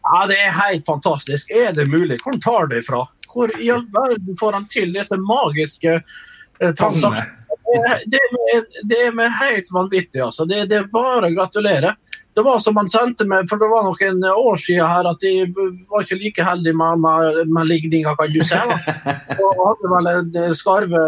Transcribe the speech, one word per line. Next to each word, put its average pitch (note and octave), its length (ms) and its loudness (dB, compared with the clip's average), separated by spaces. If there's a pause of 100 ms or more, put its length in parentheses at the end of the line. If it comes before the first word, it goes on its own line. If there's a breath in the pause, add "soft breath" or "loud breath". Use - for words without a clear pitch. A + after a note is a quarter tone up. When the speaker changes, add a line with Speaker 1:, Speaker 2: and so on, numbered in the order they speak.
Speaker 1:
Ja, F3+ 240 4
det G3 80 2
er G3+ 160 2
helt F#3+ 320 0
fantastisk. C#3+ 640 -2
Er A3 220 2
det D3 160 0
mulig? D#3 320 0
Hvor C4+ 160 -6
tar A3 320 2
det A#2+ 140 -2
ifra? B2 240 -4 (260)
Hvor A#3+ 240 0
i A#3 160 -2
all B3 160 -2
verden G3+ 480 -2
får G#3+ 160 0
han G3+ 160 -6
til F#3+ 240 -2
disse G3+ 240 -4
magiske, E3 800 0 (680 loud breath)
eh, F3 120 0
transaksjonene? D3 520 0
Speaker 2:
Tallene. - 720 -2 (100)
Speaker 1:
Det, A3 80 -8
det C4+ 80 2 (320)
er, A3+ 140 2 (180)
det A#3 220 0
er A#3 100 -2
med A#3 160 0
helt G#3+ 400 -2
vanvittig, F#3 480 -2
altså. B2+ 240 -2
Det, G3+ 240 -2
det G#3+ 80 2
er G3+ 160 -2
bare A#3 380 0
å E3 40 -2
gratulere. F#3+ 600 0 (420 loud breath)
Det G#3+ 80 2
var B3+ 160 4
som G#3+ 160 2
han G3+ 160 0
sendte A#3 320 0
meg, F#3+ 240 0
for G#3+ 80 -2
det G#3+ 140 2
var A3 160 2
noen F#3+ 420 0
år G#3 320 2
siden F3 240 2
her, F3 240 2
at F3 160 -4
jeg F#3 300 0
var F#3+ 500 -4
ikke F#3+ 160 -6
like G#3 300 -2
heldig E3 260 0
med, E3 240 2
med, D#3+ 480 2
med D#3+ 240 2
ligninga, D#3 480 0
kan D#3 80 2
du D#3 160 2
si, F3 160 0
da. A#3 160 0 (340)
Speaker 2:
<laughs> C#3 300 -6
Speaker 1:
Og F#3+ 220 2
hadde G3 320 0
vel F3 180 2
en, F3 240 -2
eh, E3+ 160 0
skarve, F#3+ 560 0